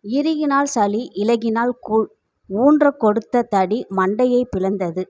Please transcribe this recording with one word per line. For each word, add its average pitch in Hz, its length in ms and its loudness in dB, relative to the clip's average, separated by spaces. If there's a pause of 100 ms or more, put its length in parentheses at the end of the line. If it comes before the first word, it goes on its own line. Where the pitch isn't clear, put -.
இறுகினால் 285 680 -2
சளி, 208 320 -2 (120)
இலகினால் 226 640 -2
கூழ். 220 280 0 (420)
ஊன்ற 277 360 4 (120)
கொடுத்த 226 500 0
தடி 196 340 0 (120)
மண்டையை 220 520 2
பிளந்தது. 185 640 -4